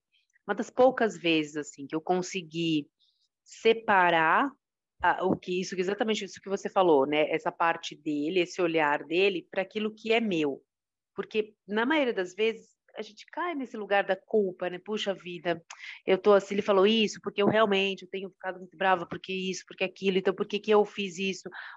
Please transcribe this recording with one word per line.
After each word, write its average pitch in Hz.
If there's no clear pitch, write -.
uma 208
das 226
poucas 254
vezes, 156
assim, 143
que 147
eu 156
consegui 165
separar 202
a, 175
o 185
que, 185
isso, 180
exatamente 202
isso -
que -
você 196
falou, 160
né? 147
Essa 160
parte 165
dele, 151
esse 175
olhar 156
dele 175
pra 190
aquilo 214
que 220
é 233
meu. 160
Porque, 208
na 214
maioria 277
das 180
vezes, 220
a 214
gente 214
cai 339
nesse 254
lugar 202
da 190
culpa, 185
né? 175
"Puxa 208
vida, 170
eu 185
tô 208
assim, 196
ele 202
falou 196
isso, 214
porque 202
eu 202
realmente, 196
eu 180
tenho 190
ficado 185
muito 180
brava, 180
porque -
isso, 185
porque -
aquilo, 185
então 185
por 202
que 202
que 208
eu 208
fiz 196
isso?" 190